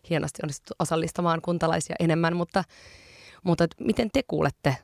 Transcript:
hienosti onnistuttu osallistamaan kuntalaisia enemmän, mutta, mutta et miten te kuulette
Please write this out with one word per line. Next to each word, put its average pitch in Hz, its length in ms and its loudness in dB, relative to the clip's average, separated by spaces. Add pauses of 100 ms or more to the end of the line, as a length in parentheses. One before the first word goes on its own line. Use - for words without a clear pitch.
(100)
hienosti 151 320 -2
onnistuttu - 360 -10
osallistamaan 165 640 0
kuntalaisia 170 580 0
enemmän, 165 360 2
mutta, 175 280 0 (800)
mutta 170 220 4
et 165 160 -2
miten 220 320 0
te - 160 2
kuulette 143 540 0